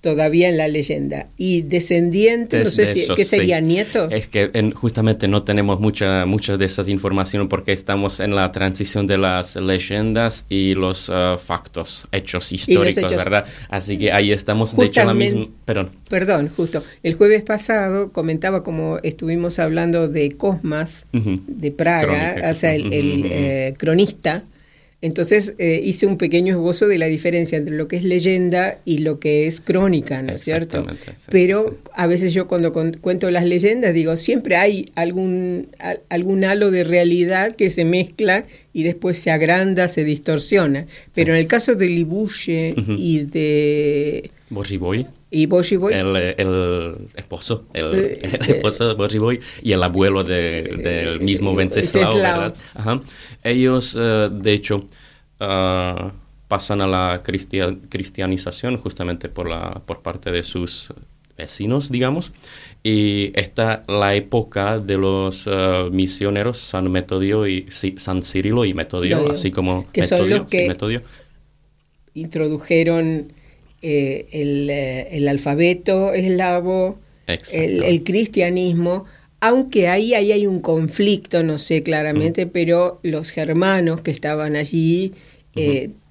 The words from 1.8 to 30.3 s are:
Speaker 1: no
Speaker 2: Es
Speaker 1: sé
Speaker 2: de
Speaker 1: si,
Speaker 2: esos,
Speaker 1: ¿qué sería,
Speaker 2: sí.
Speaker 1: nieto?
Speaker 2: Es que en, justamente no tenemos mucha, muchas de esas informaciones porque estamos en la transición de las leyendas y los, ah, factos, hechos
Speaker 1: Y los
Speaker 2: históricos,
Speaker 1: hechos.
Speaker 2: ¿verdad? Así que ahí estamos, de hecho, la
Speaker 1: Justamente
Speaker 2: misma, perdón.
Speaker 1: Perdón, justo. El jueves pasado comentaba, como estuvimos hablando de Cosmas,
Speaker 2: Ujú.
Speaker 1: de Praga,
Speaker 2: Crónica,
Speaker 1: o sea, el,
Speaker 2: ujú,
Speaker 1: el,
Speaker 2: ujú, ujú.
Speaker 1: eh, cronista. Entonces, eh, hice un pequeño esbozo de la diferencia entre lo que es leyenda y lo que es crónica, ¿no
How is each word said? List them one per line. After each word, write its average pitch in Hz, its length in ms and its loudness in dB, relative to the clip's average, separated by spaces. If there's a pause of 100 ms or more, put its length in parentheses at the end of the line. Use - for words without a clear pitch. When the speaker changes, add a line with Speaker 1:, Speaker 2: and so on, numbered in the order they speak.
Speaker 1:
no - 80 4
Speaker 2:
Es 202 100 0
Speaker 1:
sé 208 80 4
Speaker 2:
de 202 100 2
Speaker 1:
si, 185 80 2
Speaker 2:
esos, - 140 0
Speaker 1:
¿qué 196 100 4
sería, 190 320 2
Speaker 2:
sí. 160 80 2
Speaker 1:
nieto? 190 460 0
Speaker 2:
Es 107 160 -4
que 104 260 0
en, 110 160 2
justamente 110 580 0
no 101 140 2
tenemos 101 380 0
mucha, 95 480 0
muchas 101 320 0
de 98 60 2
esas 95 240 -2
informaciones 98 600 -2
porque 98 220 -2
estamos 98 480 -2
en 101 160 0
la 95 160 0
transición 95 560 -2
de 95 100 2
las 92 380 0
leyendas 107 920 -2
y 95 280 2
los, 92 340 -2
ah, 90 340 0
factos, - 680 -8
hechos 92 400 -6
Speaker 1:
Y 90 60 -6
los - 100 -6
Speaker 2:
históricos, 180 360 4
Speaker 1:
hechos. 90 140 0
Speaker 2:
¿verdad? 95 280 0 (220)
Así 98 300 -4
que 101 140 2
ahí 101 200 4
estamos, 107 460 0
de - 80 6
hecho, - 140 2
la 214 80 6
Speaker 1:
Justamente - 300 2
Speaker 2:
misma, - 180 -6 (100)
perdón. 98 240 -2 (180)
Speaker 1:
Perdón, 180 480 0
justo. 165 280 -4 (180)
El 165 140 -2
jueves 208 260 6
pasado 202 680 -2
comentaba, 165 520 -2
como 160 380 -4
estuvimos 165 560 -4
hablando 165 500 0
de 147 260 0
Cosmas, 160 800 -4
Speaker 2:
Ujú. 107 200 0 (140)
Speaker 1:
de 147 240 -4
Praga, 156 600 0
Speaker 2:
Crónica, 165 180 -2
Speaker 1:
o - 20 0
sea, 160 220 0
el, 151 80 -2
Speaker 2:
ujú, - 100 -2
Speaker 1:
el, 147 140 2
Speaker 2:
ujú, 143 140 0
ujú. 143 100 -2
Speaker 1:
eh, 135 440 -2
cronista. 175 680 0 (580)
Entonces, 196 580 0
eh, 165 240 2
hice 190 240 0
un 196 100 2
pequeño 180 380 2
esbozo 175 320 2
de 196 100 4
la 160 80 2
diferencia 165 540 0
entre 151 160 -4
lo 151 120 -4
que 175 100 -4
es 175 60 -4
leyenda 180 840 2
y 160 140 0
lo 151 200 0
que 151 260 2
es 160 160 -4
crónica, 175 640 2
¿no 131 100 -6